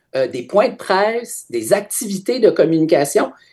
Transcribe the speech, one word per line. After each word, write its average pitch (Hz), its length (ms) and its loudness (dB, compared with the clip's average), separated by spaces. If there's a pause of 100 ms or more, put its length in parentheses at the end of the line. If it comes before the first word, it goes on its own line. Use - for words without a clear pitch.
(160)
euh, 131 120 0
des 123 160 -8
points 214 260 2
de 202 60 -10
presse, 214 720 -2
des 117 240 0
activités 202 640 -4
de 214 100 6
communication 160 840 0 (180)